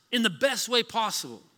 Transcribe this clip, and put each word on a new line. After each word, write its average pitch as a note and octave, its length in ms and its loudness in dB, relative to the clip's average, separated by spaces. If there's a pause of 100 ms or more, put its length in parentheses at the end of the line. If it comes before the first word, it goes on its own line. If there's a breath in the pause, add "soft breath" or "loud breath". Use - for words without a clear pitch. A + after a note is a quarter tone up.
(120)
in B3 120 2
the A3+ 60 4
best A3 400 0
way A#3 140 4
possible G3+ 580 -4 (160)